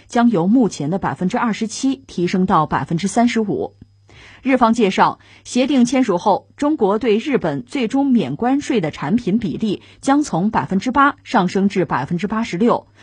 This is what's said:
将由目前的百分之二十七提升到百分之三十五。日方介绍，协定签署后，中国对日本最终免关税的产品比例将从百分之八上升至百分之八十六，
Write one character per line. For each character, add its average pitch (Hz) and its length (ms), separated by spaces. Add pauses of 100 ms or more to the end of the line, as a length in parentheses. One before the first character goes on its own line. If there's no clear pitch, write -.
将 240 200
由 185 200
目 226 200
前 147 220
的 190 80
百 131 160
分 180 140
之 233 100
二 226 140
十 214 160
七 262 400
提 175 180
升 185 200
到 160 200
百 160 180
分 175 140
之 202 80
三 233 220
十 240 100
五。 170 380 (680)
日 262 140
方 233 180
介 220 160
绍， 175 280 (260)
协 254 220
定 262 180
签 254 200
署 180 140
后， - 380
中 302 200
国 208 220
对 220 200
日 262 180
本 151 280
最 254 240
终 277 180
免 180 300
关 262 240
税 262 200
的 160 100
产 147 260
品 214 220
比 185 180
例 208 260 (180)
将 285 220
从 190 280
百 175 160
分 190 120
之 254 120
八 277 340
上 185 240
升 196 200
至 190 160
百 139 220
分 175 100
之 170 100
八 220 180
十 185 120
六， 190 300 (160)